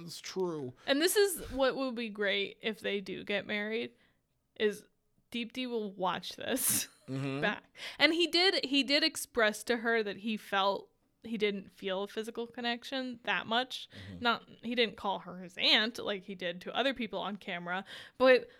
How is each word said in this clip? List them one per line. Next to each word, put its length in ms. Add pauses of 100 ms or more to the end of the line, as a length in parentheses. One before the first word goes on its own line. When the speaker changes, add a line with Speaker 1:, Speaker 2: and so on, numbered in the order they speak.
Speaker 1:
it's 160
true." 520 (140)
Speaker 2:
And 140
this 140
is 260 (120)
what 240
would 180
be 140
great 540
if 180
they 200
do 220
get 240
married, 440 (680)
is 240 (480)
Deepti 380
will 240
watch 440
this 560
<laughs> 60 (100)
Speaker 1:
Mm-hmm. 340
Speaker 2:
back. 200 (360)
And 160
he 120
did, 380
he 180
did 220
express 600
to 120
her 260
that 140
he 220
felt, 500 (340)
he 140
didn't 340
feel 340
a 40
physical 380
connection 760
that 220
much. 440 (240)
Speaker 1:
Mm-hmm. 100
Speaker 2:
Not, 180 (200)
he 120
didn't 220
call 220
her 180
his 220
aunt 400
like 260
he 100
did 280
to 120
other 200
people 240
on 180
camera. 480 (320)
But, 320 (120)